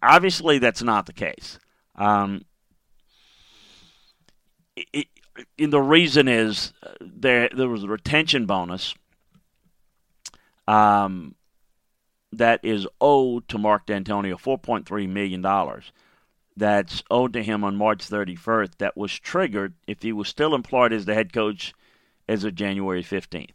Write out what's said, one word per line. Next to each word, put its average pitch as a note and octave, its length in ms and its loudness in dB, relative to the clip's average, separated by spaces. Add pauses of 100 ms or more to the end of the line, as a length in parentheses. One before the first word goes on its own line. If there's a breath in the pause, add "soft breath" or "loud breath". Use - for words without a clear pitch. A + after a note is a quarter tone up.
Obviously, E3 560 6
that's A#2+ 240 0
not G#2+ 240 0
the - 60 -20
case. - 460 -10 (380)
Um, G2+ 480 0 (2250 soft breath)
it, A#2 160 -12
it, C#3+ 140 -6 (520)
and D3 140 0
the D3 80 4
reason C#3+ 480 6
is, A2+ 440 0 (100)
uh, - 180 -20
there, A#2+ 540 0
there B2+ 140 -2
was A2 160 -4
a G2+ 40 -8
retention D3 580 0
bonus, F#2 480 -4 (1700 soft breath)
um, G2+ 680 2 (1000)
that A#2 300 2
is G#2 240 -2 (140)
owed C3 480 2
to A2+ 100 -6
Mark G#2 280 2
Dantonio, G2+ 520 -4
four C3 200 -2
point - 280 -4
three G2+ 200 -6
million F#2+ 340 -4
dollars. F#2 520 -2 (640)
That's G#2 540 0
owed B2 240 2
to A#2 80 -4
him G#2 220 -4
on G2+ 120 -4
March G#2 260 0
thirty-first. G2+ 760 -4
That - 180 -4
was G2+ 220 -8
triggered G#2 560 -4 (120)
if G#2 160 -10
he A2+ 100 -4
was G#2 160 -6
still D3+ 260 0
employed B2 380 2
as G#2+ 120 -4
the G#2 100 -2
head G#2+ 180 -2
coach G#2+ 420 -4 (540)
as G2+ 160 -2
of G#2 100 -4
January G2 480 -4
fifteenth. - 520 -10